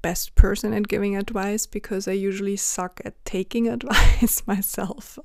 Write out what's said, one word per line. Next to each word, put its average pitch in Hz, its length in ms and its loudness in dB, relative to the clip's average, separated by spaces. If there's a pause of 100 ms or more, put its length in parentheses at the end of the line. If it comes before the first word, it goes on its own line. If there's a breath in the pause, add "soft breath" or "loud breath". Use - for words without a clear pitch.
best - 340 -4
person 208 380 6
at 208 160 -2
giving 202 260 -2
advice 202 520 -4
because 196 420 -8
I 190 40 -2
usually 196 440 -4
suck - 480 -6
at - 220 -14
taking 226 420 -2
<laughs> 233 80 -4
advice - 680 6
myself. - 800 -6